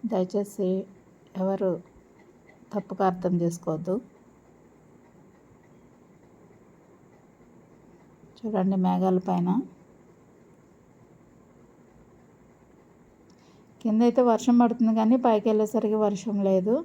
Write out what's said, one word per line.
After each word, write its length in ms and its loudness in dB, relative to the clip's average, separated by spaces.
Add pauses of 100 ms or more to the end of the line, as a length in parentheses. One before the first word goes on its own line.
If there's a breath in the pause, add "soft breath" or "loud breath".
దయచేసి 640 -4 (640)
ఎవరు 360 -2 (960)
తప్పుగా 380 -6
అర్థం 300 -2
చేసుకోవద్దు. 580 -4 (4000)
చూడండి 420 -2
మేఘాల 420 0
పైన. 300 -2 (4000 soft breath)
కింద 240 0
అయితే 200 4
వర్షం 360 2
పడుతుంది 360 4
కానీ 220 4
పైకి 300 2
వెళ్ళేసరికి 540 0
వర్షం 440 -2
లేదు. 300 2 (100)